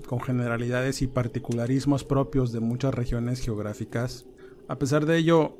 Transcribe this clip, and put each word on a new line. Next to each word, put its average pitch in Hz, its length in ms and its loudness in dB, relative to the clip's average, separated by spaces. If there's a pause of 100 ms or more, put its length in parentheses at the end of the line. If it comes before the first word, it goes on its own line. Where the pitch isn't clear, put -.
con 123 120 -2
generalidades 123 840 -2
y 135 40 0
particularismos 127 960 0
propios 135 480 2
de 117 100 -4
muchas 123 340 0
regiones 120 460 -2
geográficas. 110 840 -4 (440)
A 127 100 -6
pesar 147 260 2
de 165 140 4
ello, 160 420 4